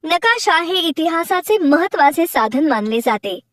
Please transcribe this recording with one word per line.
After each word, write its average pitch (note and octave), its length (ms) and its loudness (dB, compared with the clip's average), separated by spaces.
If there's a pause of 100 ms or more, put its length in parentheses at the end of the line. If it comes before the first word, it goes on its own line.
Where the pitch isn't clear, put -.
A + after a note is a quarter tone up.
नकाशा F4 580 0
हे F4 180 -2
इतिहासाचे E4+ 760 0
महत्त्वाचे E4 680 2
साधन B3 400 0
मानले A3 320 -2
जाते. G#3 400 -4 (140)